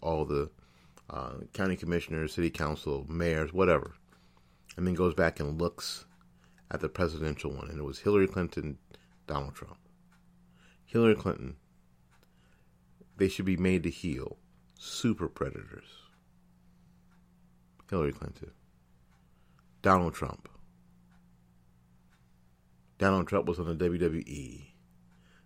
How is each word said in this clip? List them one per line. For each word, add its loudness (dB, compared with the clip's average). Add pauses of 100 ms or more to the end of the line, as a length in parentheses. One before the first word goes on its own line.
all 0
the, 0 (600)
uh, -8 (180)
county -2
commissioners, -2
city 2
council, -4
mayors, 0
whatever, 4 (840)
and -2
then 2
goes 4
back 2
and -2
looks -6 (680)
at -6
the -2
presidential -2
one, -10
and -10
it -6
was -8
Hillary 6
Clinton, -4 (500)
Donald -4
Trump. -16 (1080)
Hillary 6
Clinton, -6 (1600)
they 4
should -4
be 4
made 4
to 0
heel. -6 (420)
Super -2
predators. -8 (2000)
Hillary 2
Clinton. -12 (1300)
Donald 6
Trump. -8 (2500)
Donald 4
Trump 2
was 0
on -4
the -2
W 0
W 0
E. -14 (720)